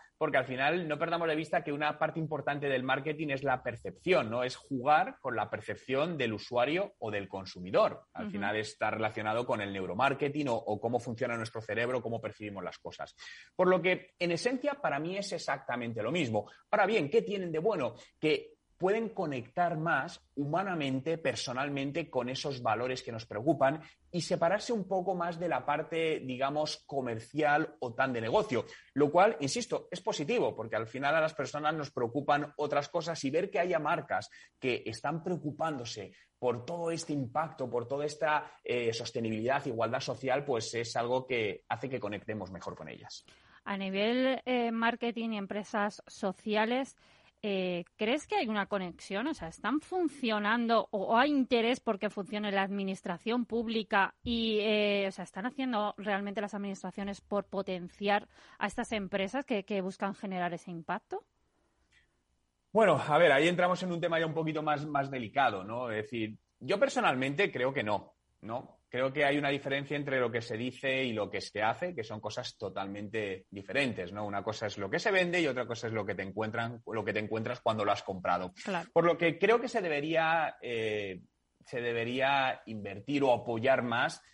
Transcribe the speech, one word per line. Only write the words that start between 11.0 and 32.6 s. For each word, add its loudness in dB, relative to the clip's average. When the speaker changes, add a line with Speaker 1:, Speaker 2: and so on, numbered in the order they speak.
Speaker 1:
nuestro -6
cerebro, -2
cómo -4
percibimos -8
las -8
cosas. -12
Por 6
lo 6
que, 2
en 2
esencia, 0
para -2
mí -4
es -6
exactamente -4
lo 0
mismo. 0
Ahora 4
bien, 2
¿qué 4
tienen -4
de -2
bueno? 0
Que 2
pueden 2
conectar -2
más 0
humanamente, 0
personalmente, -2
con -2
esos -4
valores 0
que -8
nos -8
preocupan 2
y -2
separarse 2
un -2
poco 0
más -2
de -2
la 0
parte, 0
digamos, -2
comercial 0
o -4
tan 2
de -2
negocio. 2
Lo 6
cual, 6
insisto, -2
es -8
positivo, 0
porque -4
al -2
final 0
a 4
las 0
personas -2
nos -6
preocupan 0
otras 0